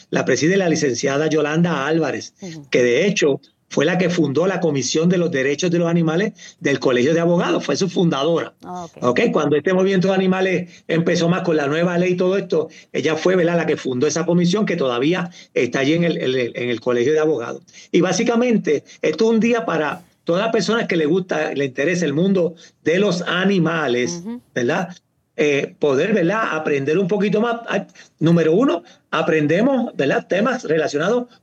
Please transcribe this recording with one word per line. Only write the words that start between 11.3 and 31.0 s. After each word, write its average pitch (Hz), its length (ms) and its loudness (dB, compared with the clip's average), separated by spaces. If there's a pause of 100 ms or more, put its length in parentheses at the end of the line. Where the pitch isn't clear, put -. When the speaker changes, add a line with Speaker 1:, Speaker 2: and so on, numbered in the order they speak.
Speaker 1:
con 170 140 0
la 143 100 0
nueva 170 320 0
ley 180 140 2
y 180 40 0
todo 185 200 0
esto, 180 320 -2 (240)
ella 151 240 -2
fue, 175 180 2
¿verdad?, 170 220 2
la 160 100 0
que 147 100 0
fundó 131 300 -2
esa 156 180 -2
comisión 175 420 2
que 175 100 -2
todavía 156 540 -2 (220)
está 131 280 0
allí 139 140 2
en 170 100 2
el, 160 120 0
en - 140 -6
el, 127 240 -2
en 123 160 -6
el 110 100 -4
Colegio 120 320 0
de 156 60 2
Abogados. 135 460 -2 (260)
Y 175 120 4
básicamente 202 840 0 (180)
esto 160 220 0
es 226 60 4
un 226 100 2
día 233 260 2
para 151 360 -4 (200)
todas 180 220 0
las 226 80 -2
personas 220 340 0
que 185 100 -2
les 156 120 2
gusta, 160 440 -2
les 139 140 -2
interesa 165 380 -2
el 143 100 -2
mundo 175 400 2 (300)
de 170 160 2
los 180 220 0
animales, 165 1040 0
Speaker 2:
Ujú. 240 160 -12 (140)
Speaker 1:
¿verdad? 160 420 -4 (420)
Eh, 147 400 0
poder, 151 360 2
¿verdad?, 196 420 0
aprender 151 420 -2
un 190 100 0
poquito 208 340 0
más. 233 140 -2 (120)
Ay, 202 140 -2 (380)
número 160 340 4
uno, 285 280 2 (280)
aprendemos, 165 840 0
¿verdad?, 175 320 -2
temas 247 380 -2
relacionados 165 600 0 (160)